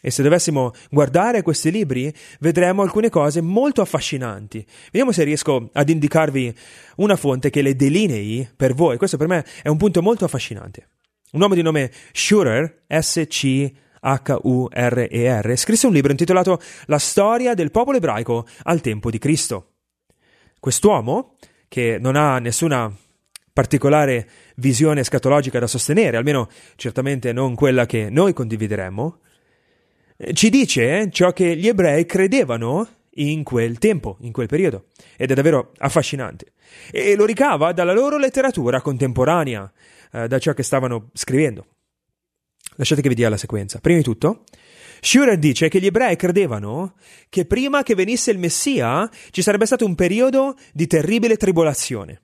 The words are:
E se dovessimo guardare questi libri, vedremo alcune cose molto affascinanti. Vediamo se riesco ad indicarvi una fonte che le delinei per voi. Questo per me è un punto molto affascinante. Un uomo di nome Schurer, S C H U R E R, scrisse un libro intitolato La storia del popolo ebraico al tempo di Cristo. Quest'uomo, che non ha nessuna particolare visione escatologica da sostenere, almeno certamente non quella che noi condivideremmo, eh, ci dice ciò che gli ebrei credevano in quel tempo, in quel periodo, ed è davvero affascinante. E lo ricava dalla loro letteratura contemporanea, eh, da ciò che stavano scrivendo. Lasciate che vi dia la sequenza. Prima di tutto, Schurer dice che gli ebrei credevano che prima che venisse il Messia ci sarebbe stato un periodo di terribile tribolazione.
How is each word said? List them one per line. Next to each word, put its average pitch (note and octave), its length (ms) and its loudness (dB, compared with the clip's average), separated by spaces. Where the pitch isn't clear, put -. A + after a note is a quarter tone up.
E C3+ 120 -6
se - 100 0
dovessimo C#3+ 500 2
guardare E3+ 540 2
questi D#3+ 300 -2
libri, D3 420 -4
vedremo F3+ 440 2
alcune G#3+ 280 0
cose D3+ 300 0
molto A3 400 0
affascinanti. A2+ 840 -6
Vediamo B3+ 260 0
se F3 140 2
riesco C#3 480 -2
ad C#3+ 160 0
indicarvi D3 680 0
una G3+ 180 2
fonte C3+ 340 0
che D3 120 0
le C#3 120 2
delinei C3 800 0
per C3 180 0
voi. C3+ 260 2
Questo F#3+ 180 -2
per C#3+ 100 0
me E3+ 180 0
è D3 60 -4
un D3+ 100 2
punto F3+ 220 2
molto G3+ 240 2
affascinante. G2+ 680 -8
Un D3 80 -2
uomo G3 160 4
di E3+ 60 2
nome D3+ 280 0
Schurer, D#3 760 0
S D#3+ 380 -2
C C3+ 460 -2
H C3 420 -2
U B2 280 0
R A#2+ 400 -2
E A#2+ 300 0
R, A2 160 -2
scrisse A3 320 2
un A3 40 4
libro C#3 200 4
intitolato F3 480 2
La D3 120 0
storia A#3 560 0
del E3 180 -2
popolo C4 240 0
ebraico A#2 500 -2
al E3+ 180 0
tempo A2 300 -4
di A2 80 -4
Cristo. C#3+ 540 -4
Quest'uomo, D3+ 720 0
che A#2 340 -2
non C3 140 0
ha C#3+ 240 2
nessuna A#2+ 580 -2
particolare C#3 760 2
visione C3+ 440 2
escatologica C3 600 0
da A#2 80 -2
sostenere, D3 480 0
almeno B2+ 320 0
certamente C3 580 -4
non B2 220 -2
quella B2+ 320 2
che G#2+ 240 -4
noi E3+ 220 4
condivideremmo, G#2+ 880 -6
eh, - 180 -8
ci G#3+ 160 2
dice F3 640 0
ciò F3+ 200 2
che F3 220 0
gli F3 140 0
ebrei E3+ 360 2
credevano F3 840 0
in D3 340 -4
quel A#2 340 -2
tempo, C#3 440 0
in A#2+ 100 -14
quel A#2 160 -4
periodo, D3 380 -2
ed B2+ 140 -2
è C3+ 40 4
davvero C#3 440 2
affascinante. - 760 -4
E - 240 2
lo G3+ 100 4
ricava G#3+ 460 2
dalla F3 220 0
loro C#4 260 2
letteratura B3+ 600 0
contemporanea, B2+ 920 -2
eh, A#2 160 -6
da B2+ 140 -2
ciò D3+ 120 -2
che C3+ 120 -4
stavano B2 480 -4
scrivendo. C3 540 -2
Lasciate C#3+ 280 0
che C3+ 60 2
vi B2+ 60 2
dia A#2 140 2
la G#2+ 80 0
sequenza. G2+ 420 -8
Prima E3+ 200 2
di D3 60 2
tutto, C#3+ 380 -2
Schurer A#3+ 380 4
dice D3+ 300 2
che F#3+ 100 2
gli F#3 80 2
ebrei G3 300 2
credevano E3+ 800 -2
che F3+ 160 -2
prima C4+ 400 -2
che A#3+ 100 2
venisse G#3+ 380 0
il G3 60 0
Messia F3 680 -2
ci F#3 120 -4
sarebbe G3+ 240 2
stato A#3+ 200 0
un F#3 80 -2
periodo B3+ 640 0
di D#3+ 160 -2
terribile G#3+ 480 2
tribolazione. D3+ 880 -2